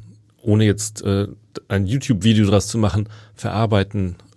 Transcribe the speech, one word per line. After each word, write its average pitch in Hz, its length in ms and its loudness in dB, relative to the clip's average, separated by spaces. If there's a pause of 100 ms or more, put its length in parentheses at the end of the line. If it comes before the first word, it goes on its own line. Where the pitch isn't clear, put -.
(420)
ohne 107 240 2
jetzt, - 380 -2
äh, 98 240 -2 (420)
ein 98 160 0
YouTube-Video 107 640 2
draus 101 180 2
zu 117 100 -6
machen, 104 300 0 (280)
verarbeiten, 98 800 -2 (220)